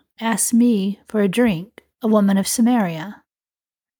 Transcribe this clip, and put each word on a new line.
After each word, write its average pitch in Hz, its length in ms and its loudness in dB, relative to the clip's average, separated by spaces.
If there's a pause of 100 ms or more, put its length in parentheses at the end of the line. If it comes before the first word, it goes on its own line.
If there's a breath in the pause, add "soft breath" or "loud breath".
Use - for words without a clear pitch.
(200)
ask 226 340 -2
me 214 540 2
for 214 120 -2
a 202 80 2
drink, 196 560 -2 (160)
a 247 60 -6
woman 202 320 2
of 196 80 -2
Samaria?" 208 800 -2 (760)